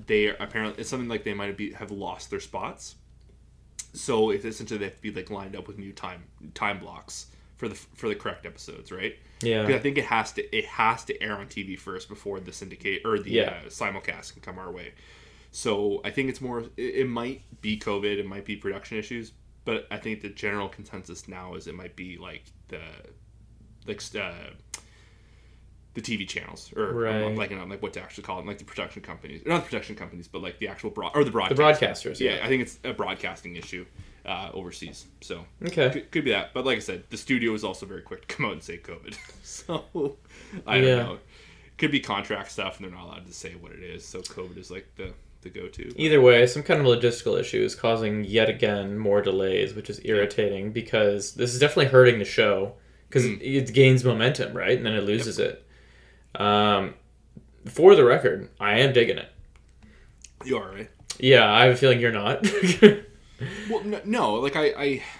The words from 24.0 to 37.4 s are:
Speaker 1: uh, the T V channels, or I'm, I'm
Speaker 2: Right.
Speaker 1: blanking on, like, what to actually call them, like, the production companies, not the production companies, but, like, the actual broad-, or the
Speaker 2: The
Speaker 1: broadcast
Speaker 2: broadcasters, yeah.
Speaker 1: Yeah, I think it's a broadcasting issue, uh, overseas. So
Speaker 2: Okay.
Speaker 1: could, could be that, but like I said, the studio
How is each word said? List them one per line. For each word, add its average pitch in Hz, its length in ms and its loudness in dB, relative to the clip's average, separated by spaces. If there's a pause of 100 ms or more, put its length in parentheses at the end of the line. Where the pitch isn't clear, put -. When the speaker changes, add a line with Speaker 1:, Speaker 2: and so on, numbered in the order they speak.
Speaker 1:
uh, 90 360 -10 (1400)
the 117 80 -10
T 113 140 -6
V 98 100 -6
channels, 90 500 -14
or 110 320 -2
I'm, 110 80 -2
I'm 107 220 -2
Speaker 2:
Right. 101 120 -4
Speaker 1:
blanking 95 120 -10
on, 90 60 -12
like, 101 140 -12
what 98 120 -8
to 92 80 -12
actually 95 220 -16
call 92 140 -10
them, 90 100 -12
like, 101 120 -12
the - 40 -20
production - 380 -12
companies, 78 440 -16
not 160 180 -2
the - 20 -14
production 107 300 -8
companies, 87 320 -16
but, 90 140 -12
like, 90 180 -12
the 104 100 -8
actual 101 200 -10
broad-, 95 260 -8
or 147 80 6
the 123 80 2
Speaker 2:
The - 0 -
Speaker 1:
broadcast 127 720 4
Speaker 2:
broadcasters, - 160 -8
yeah. 117 160 2
Speaker 1:
Yeah, - 80 -4
I - 20 -4
think 127 140 2
it's - 240 -10
a 127 80 -6
broadcasting 92 640 -8
issue, 90 280 -14 (400)
uh, 92 280 -10
overseas. 87 520 -14 (140)
So 85 260 -14 (180)
Speaker 2:
Okay. 156 260 2
Speaker 1:
could, - 220 -6
could 156 120 -4
be 123 80 0
that, 98 220 -4
but 127 120 -6
like 123 120 0
I - 20 -8
said, 92 300 -10
the 113 80 -12
studio 117 340 -2